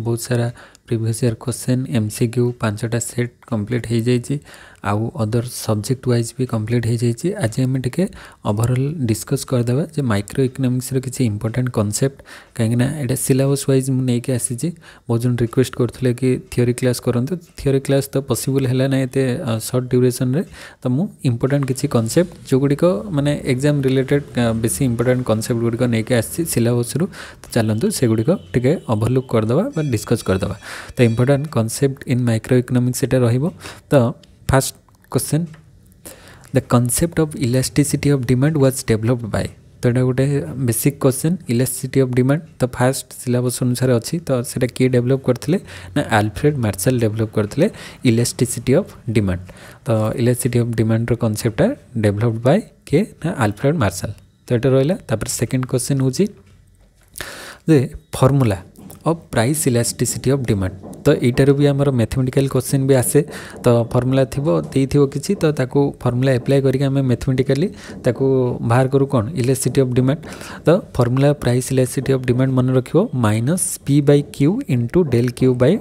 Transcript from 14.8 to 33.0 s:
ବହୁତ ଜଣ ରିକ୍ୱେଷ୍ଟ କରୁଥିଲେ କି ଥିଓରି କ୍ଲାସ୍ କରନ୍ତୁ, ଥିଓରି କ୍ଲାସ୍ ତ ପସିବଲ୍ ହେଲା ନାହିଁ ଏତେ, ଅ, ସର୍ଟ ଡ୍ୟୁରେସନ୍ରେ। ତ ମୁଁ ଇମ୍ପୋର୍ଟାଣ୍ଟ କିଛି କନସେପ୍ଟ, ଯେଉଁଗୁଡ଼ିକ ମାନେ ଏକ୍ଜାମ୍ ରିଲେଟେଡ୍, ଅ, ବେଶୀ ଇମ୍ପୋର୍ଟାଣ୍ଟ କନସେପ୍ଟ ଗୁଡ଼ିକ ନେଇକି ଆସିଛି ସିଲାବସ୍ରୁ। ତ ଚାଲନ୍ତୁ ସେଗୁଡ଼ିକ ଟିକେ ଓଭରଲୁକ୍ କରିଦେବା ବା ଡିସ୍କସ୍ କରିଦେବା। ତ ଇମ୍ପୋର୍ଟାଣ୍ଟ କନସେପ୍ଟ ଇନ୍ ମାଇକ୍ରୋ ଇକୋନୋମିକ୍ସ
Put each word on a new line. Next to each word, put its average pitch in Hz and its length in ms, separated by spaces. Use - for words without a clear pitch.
ବହୁତ 117 160
ଜଣ 123 100
ରିକ୍ୱେଷ୍ଟ 127 360
କରୁଥିଲେ 123 300
କି 131 80
ଥିଓରି 120 280
କ୍ଲାସ୍ 123 260
କରନ୍ତୁ, 123 260
ଥିଓରି 135 280
କ୍ଲାସ୍ 139 260
ତ - 40
ପସିବଲ୍ 139 420
ହେଲା 127 220
ନାହିଁ 131 140
ଏତେ, 135 160
ଅ, 117 120
ସର୍ଟ 127 240
ଡ୍ୟୁରେସନ୍ରେ। 127 500
ତ - 20
ମୁଁ 156 100
ଇମ୍ପୋର୍ଟାଣ୍ଟ 135 400
କିଛି 131 180
କନସେପ୍ଟ, 127 420
ଯେଉଁଗୁଡ଼ିକ 139 360
ମାନେ 143 160
ଏକ୍ଜାମ୍ 143 340
ରିଲେଟେଡ୍, 135 380
ଅ, 120 60
ବେଶୀ 117 220
ଇମ୍ପୋର୍ଟାଣ୍ଟ 123 460
କନସେପ୍ଟ 110 320
ଗୁଡ଼ିକ 117 200
ନେଇକି 110 200
ଆସିଛି 117 260
ସିଲାବସ୍ରୁ। 120 520
ତ - 20
ଚାଲନ୍ତୁ 110 320
ସେଗୁଡ଼ିକ 113 320
ଟିକେ 127 200
ଓଭରଲୁକ୍ 117 400
କରିଦେବା 117 320
ବା 160 80
ଡିସ୍କସ୍ 120 460
କରିଦେବା। 95 540
ତ 131 60
ଇମ୍ପୋର୍ଟାଣ୍ଟ 123 460
କନସେପ୍ଟ 131 580
ଇନ୍ 127 160
ମାଇକ୍ରୋ 113 360
ଇକୋନୋମିକ୍ସ 123 460